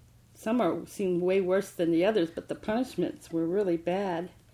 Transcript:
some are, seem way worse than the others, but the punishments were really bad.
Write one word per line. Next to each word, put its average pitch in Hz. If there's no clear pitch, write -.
some 233
are, 175
seem 185
way 185
worse 190
than 170
the 165
others, 196
but -
the -
punishments -
were 165
really 180
bad. 175